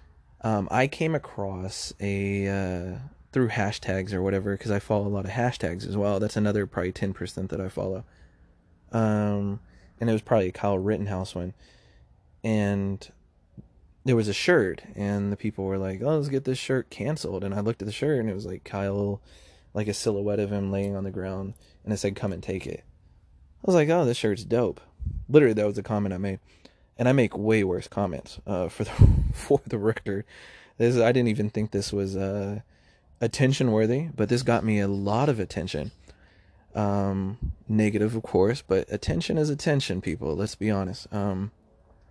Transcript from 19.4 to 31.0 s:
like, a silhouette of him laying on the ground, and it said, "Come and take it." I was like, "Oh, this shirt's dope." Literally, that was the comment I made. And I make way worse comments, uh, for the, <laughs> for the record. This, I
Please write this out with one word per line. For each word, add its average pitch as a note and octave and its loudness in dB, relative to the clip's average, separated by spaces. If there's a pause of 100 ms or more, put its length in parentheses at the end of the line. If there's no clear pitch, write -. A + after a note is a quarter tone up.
like, G#2 -2
a G2+ -2
silhouette G#2 0
of G2+ -2
him G2 -2
laying G2 -2
on F#2+ -6
the F#2+ -6
ground, F#2+ -6 (300)
and G#2+ -4
it G2 -2
said, G2 -2
"Come G2 -4
and F2 -8
take F#2 -6
it." - -10 (720)
I - -4
was F3+ 4
like, D3+ 6
"Oh, E3 4
this B2 2
shirt's G#2 -2
dope." A2 0 (480)
Literally, C3 8
that G#2+ 2
was G#2 0
the G2+ -4
comment G2+ 0
I F2+ -4
made. G2 -4 (580)
And A#2+ 2
I - 6
make C3 2
way G#2+ 4
worse F2+ -2
comments, F2+ -4
uh, F2+ -2
for - -4
the, - -8
<laughs> - 8
for - 2
the A#2 -4
record. G#2 -2 (520)
This, A#2+ 4
I A#2 6